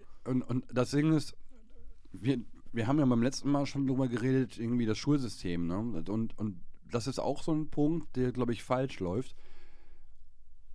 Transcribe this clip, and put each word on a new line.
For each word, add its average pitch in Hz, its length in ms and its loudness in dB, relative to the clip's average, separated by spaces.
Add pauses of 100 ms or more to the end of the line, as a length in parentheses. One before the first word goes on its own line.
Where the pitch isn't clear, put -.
(240)
Und, 127 200 2
und 123 280 0
das 120 200 2
Ding 147 200 4
ist, - 240 2 (800)
wir, 120 240 0 (340)
wir 117 160 2
haben 147 120 6
ja 143 60 6
beim 120 160 6
letzten 139 300 2
Mal 143 140 4
schon 135 200 0
drüber 131 220 2
geredet, 123 500 2
irgendwie 117 280 2
das 107 120 2
Schulsystem, 95 720 0
ne? 85 100 0
Und, 110 600 0
und 98 220 -4 (280)
das 117 180 0
ist 120 120 -2
auch - 240 0
so 165 80 2
ein 156 180 2
Punkt, 151 460 2
der, 123 160 2
glaub 120 180 0
ich, 113 140 -2
falsch 131 380 0
läuft, 95 340 0 (1400)